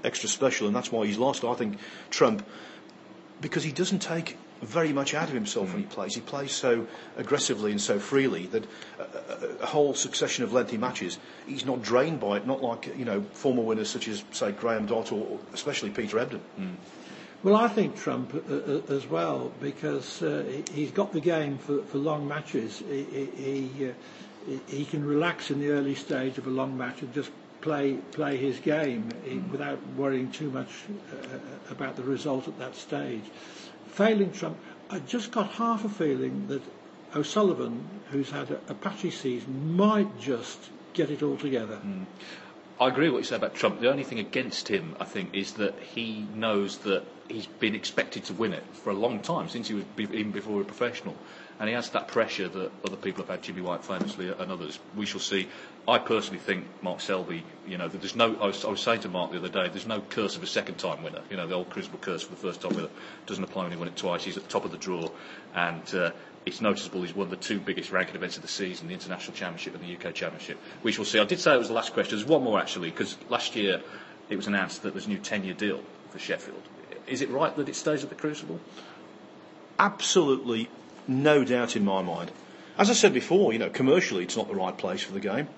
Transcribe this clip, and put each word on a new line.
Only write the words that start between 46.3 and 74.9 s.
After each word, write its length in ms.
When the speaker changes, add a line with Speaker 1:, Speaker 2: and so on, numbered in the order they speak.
Speaker 2:
knows 440
that 240
he's 200
been 280
expected 500
to 80
win 200
it 100
for 180
a 20
long 280
time, 280
since 180
he 60
was 100
be-, 80
even 280
before 300
a 40
professional. 500
And 80
he 80
has 140
that 180
pressure 400
that 240
other 100
people 280
have 60
had, 140
Jimmy 180
White 220
famously 460
and 200
others. 300
We 100
shall 140
see. 300
I 100
personally 400
think 260
Mark 200
Selby, 420
you 100
know, 120
that 100
there's 160
no, 240
I 80
was, 160
I 60
was 100
saying 220
to 80
Mark 220
the 80
other 100
day, 180
there's 180
no 140
curse 380
of 60
a 40
second 280
time 280
winner. 260
You 60
know, 120
the 80
old 140
Crucible 300
curse 240
for 80
the 60
first 240
time 140
winner 120
doesn't 180
apply 200
when 100
he 40
won 120
it 80
twice. 260
He's 140
at 60
the 60
top 140
of 80
the 60
draw, 320
and, 400
uh, 180
it's 160
noticeable 400
he's 120
won 160
the 60
two 240
biggest 320
ranking 240
events 220
of 40
the 60
season, 400
the 60
International 420
Championship 400
and 80
the 60
U 80
K 160
Championship. 440
We 100
shall 100
see. 160
I 60
did 140
say 140
it 40
was 100
the 60
last 200
question. 240
There's 100
one 160
more, 160
actually, 320
'cause 260
last 300
year 240
it 80
was 100
announced 360
that 100